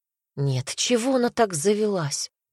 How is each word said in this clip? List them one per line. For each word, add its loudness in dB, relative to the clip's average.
Нет, -2
чего 0
она 2
так 0
завелась, 0